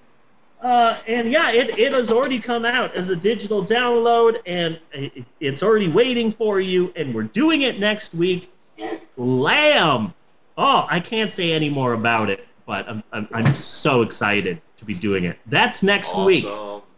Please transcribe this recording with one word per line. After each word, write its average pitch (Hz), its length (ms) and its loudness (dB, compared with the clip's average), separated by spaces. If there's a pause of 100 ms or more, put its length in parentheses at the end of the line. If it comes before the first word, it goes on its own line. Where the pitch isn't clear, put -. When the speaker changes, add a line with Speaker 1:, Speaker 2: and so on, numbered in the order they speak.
(600)
Speaker 1:
Uh, 240 360 2 (100)
and 233 240 -2
yeah, 302 200 2
it, 233 260 2
it 269 160 2
has 240 180 0
already 254 280 2
come 233 260 -4
out 240 300 -2
as 185 140 -4
a 185 60 -2
digital 202 480 -2
download, 233 840 2
and 170 340 -4 (140)
it, 139 320 -10 (140)
it's 139 220 -4
already 208 280 4
waiting 233 420 2
for 214 280 0
you, 180 360 0
and 139 180 -6
we're 110 100 -4
doing 294 380 0
it 240 180 -2
next 208 340 -2
week. 180 380 -2 (680)
Lamb! 143 960 2 (440)
Oh, 220 320 2
I 165 100 0
can't 214 320 -4
say 170 200 -2
any 156 180 0
more 131 240 0
about 110 360 2
it, - 180 -6 (180)
but 101 220 -6
I'm, 107 240 -10
I'm, 110 220 -8
I'm 120 220 2
so - 460 0
excited 101 600 -2 (160)
to - 80 -20
be 107 80 -8
doing 95 320 -2
it. 85 200 -6
That's 196 380 0
next 196 320 0
week. 190 300 2
Speaker 2:
Awesome. 104 360 -10 (160)